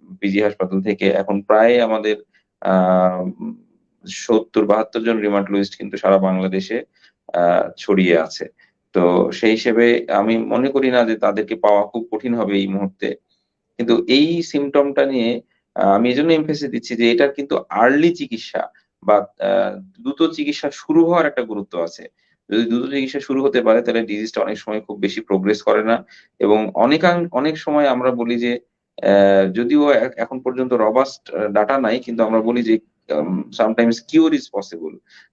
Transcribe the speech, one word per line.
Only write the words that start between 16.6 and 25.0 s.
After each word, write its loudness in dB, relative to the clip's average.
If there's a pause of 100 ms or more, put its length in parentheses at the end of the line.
দিচ্ছি -8
যে 4
এটা 2
কিন্তু -4 (100)
আর্লি 4
চিকিৎসা -8 (340)
বা, 4
আহ, -2
দ্রুত -4
চিকিৎসা -6
শুরু 2
হওয়ার 2
একটা -4
গুরুত্ব -8
আছে। -10 (420)
যদি 0
দ্রুত -2
চিকিৎসা -6
শুরু -2
হতে 2
পারে, 2
তাহলে -2
ডিজিজটা -6
অনেক -4
সময় -6
খুব -14
বেশি -4